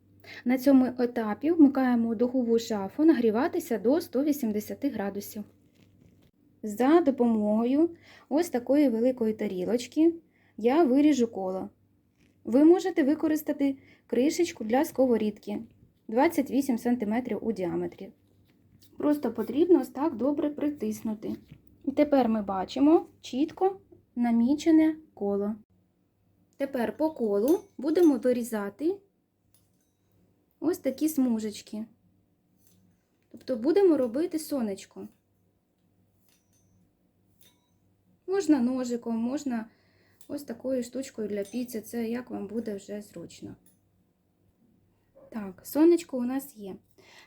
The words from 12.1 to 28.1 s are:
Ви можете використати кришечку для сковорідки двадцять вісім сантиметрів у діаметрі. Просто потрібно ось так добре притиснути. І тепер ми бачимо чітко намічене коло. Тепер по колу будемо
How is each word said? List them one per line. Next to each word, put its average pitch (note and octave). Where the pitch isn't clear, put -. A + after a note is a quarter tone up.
Ви B3+
можете F4
використати D4
кришечку D4+
для B3
сковорідки G#3+
двадцять C4+
вісім B3
сантиметрів A#3
у A3+
діаметрі. F3
Просто D4
потрібно C#4+
ось B3+
так C#4+
добре D4
притиснути. A3
І C#4
тепер C#4+
ми A3
бачимо C4
чітко E4
намічене D4
коло. G3+
Тепер B3
по D#4
колу A#3
будемо D#4